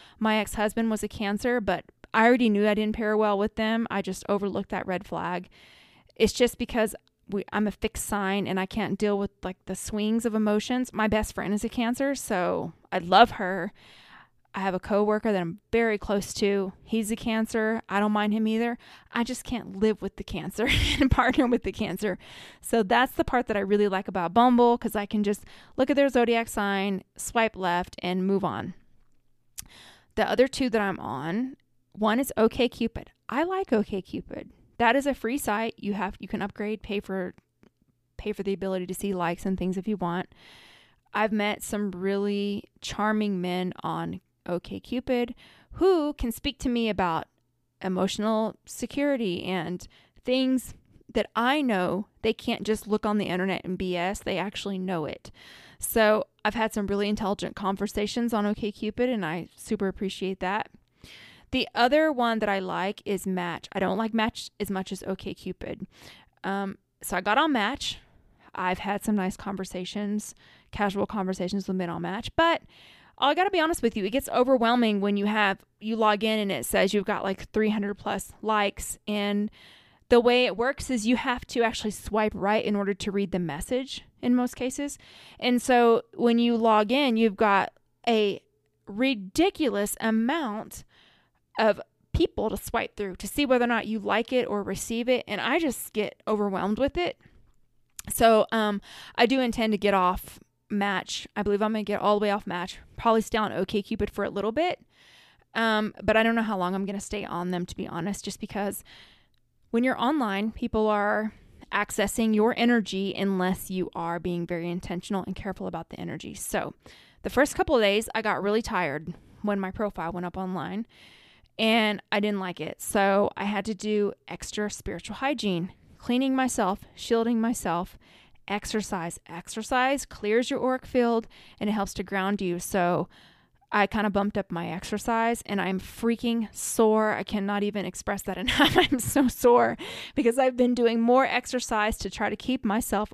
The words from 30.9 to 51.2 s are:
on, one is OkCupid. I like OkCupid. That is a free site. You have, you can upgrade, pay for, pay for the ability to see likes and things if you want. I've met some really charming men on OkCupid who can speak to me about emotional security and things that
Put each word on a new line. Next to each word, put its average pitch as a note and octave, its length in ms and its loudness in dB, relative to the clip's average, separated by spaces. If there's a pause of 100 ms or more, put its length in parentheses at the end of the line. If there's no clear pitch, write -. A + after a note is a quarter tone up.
on, E3+ 580 -4 (360)
one G#3+ 260 2
is C#4 200 -2
OkCupid. A#3 680 0 (200)
I C#4+ 160 0
like F#4+ 260 -2
OkCupid. - 800 -4 (300)
That A#3+ 180 6
is C#4 100 0
a C4+ 80 0
free A#3+ 240 -4
site. A3+ 380 -4
You G3+ 160 -4
have, G3+ 260 -4
you F#3+ 100 -14
can G#3 120 -4
upgrade, G#3 420 -6
pay G3+ 180 -4
for, F#3+ 340 -6 (800)
pay G#3 160 -6
for G3+ 100 -8
the G3 100 -2
ability F#3 340 -2
to F#3 80 -6
see G3+ 180 -4
likes F3 320 -2
and F#3+ 140 0
things F3+ 180 -2
if F#3+ 100 -6
you G#3+ 100 -2
want. F3 380 -4 (800)
I've G#3+ 200 0
met G#3 300 -2
some G#3 280 -4
really G3+ 720 -2 (160)
charming G#3 600 0
men F3+ 320 -2 (100)
on E3 380 -6 (260)
OkCupid A#3+ 880 -4 (380)
who D#4+ 420 4
can A#3 180 -4
speak - 280 -6
to C#4 80 -2
me A#3 200 2
about F#3 380 0 (560)
emotional G3+ 840 0
security B3 800 -2
and F3+ 420 -4 (380)
things C4 500 0 (380)
that - 220 0